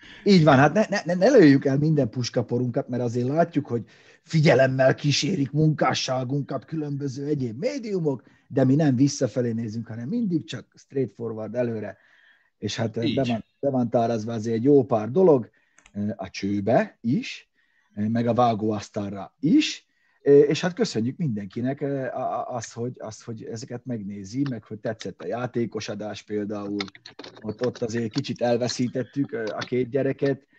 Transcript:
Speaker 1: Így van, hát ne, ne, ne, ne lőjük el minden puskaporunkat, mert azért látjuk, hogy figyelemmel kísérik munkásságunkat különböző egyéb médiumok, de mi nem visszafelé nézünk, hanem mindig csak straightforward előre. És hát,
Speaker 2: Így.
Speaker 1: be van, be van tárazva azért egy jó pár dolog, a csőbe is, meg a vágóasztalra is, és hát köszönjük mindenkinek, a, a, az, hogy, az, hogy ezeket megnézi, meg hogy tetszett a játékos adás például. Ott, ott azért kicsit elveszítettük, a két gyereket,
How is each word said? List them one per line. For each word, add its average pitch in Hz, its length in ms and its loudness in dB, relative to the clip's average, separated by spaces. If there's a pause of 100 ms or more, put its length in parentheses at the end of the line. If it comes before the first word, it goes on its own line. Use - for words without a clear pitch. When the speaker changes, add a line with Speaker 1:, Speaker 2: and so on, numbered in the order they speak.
(240)
Speaker 1:
Így 190 200 8
van, 147 120 8
hát 143 160 6
ne, 202 160 2
ne, 202 160 -2
ne, 175 100 -2
ne 180 140 4
lőjük 151 360 8
el 135 140 0
minden 147 320 2
puskaporunkat, 123 760 -4
mert 123 140 -4
azért 123 260 -2
látjuk, 165 380 0
hogy 120 160 -4 (400)
figyelemmel 135 720 4
kísérik 143 560 0
munkásságunkat 139 1120 -2
különböző 143 600 -6
egyéb 127 320 -4
médiumok, 196 640 -4 (260)
de 131 160 2
mi 131 100 4
nem 147 220 4
visszafelé 127 560 0
nézünk, 113 340 -6
hanem 117 220 -10
mindig 180 360 -2
csak - 300 -12
straightforward 113 800 -6
előre. 113 440 -4 (600)
És - 180 -6
hát, 117 280 -2
Speaker 2:
Így. - 100 0
Speaker 1:
be 135 100 0
van, 117 200 -2 (160)
be 139 100 0
van 123 200 0
tárazva 117 420 0
azért 113 240 -2
egy 113 80 -2
jó 139 200 8
pár 110 260 0
dolog, 147 400 4 (680)
a 92 140 -10
csőbe 101 680 -2
is, 151 480 -4 (460)
meg 113 320 -2
a 117 80 0
vágóasztalra 104 1040 -2
is, 247 440 2 (420)
és 143 340 6
hát - 140 -2
köszönjük 127 420 -2
mindenkinek, 123 640 -4
a, 139 380 -6
a, 117 360 -4
az, 117 180 -10
hogy, 120 260 -8
az, - 240 -14
hogy 113 220 -12
ezeket 117 400 -12
megnézi, 104 680 -8
meg 113 140 -10
hogy 107 140 -12
tetszett - 440 -8
a 80 40 -12
játékos 117 640 -4
adás 104 340 -10
például. 104 540 -6 (680)
Ott, 110 240 -6
ott 117 160 -6
azért 117 300 -4
kicsit 123 300 -4
elveszítettük, 120 880 -2
a 113 260 -6
két 123 320 -2
gyereket, 135 560 -2 (120)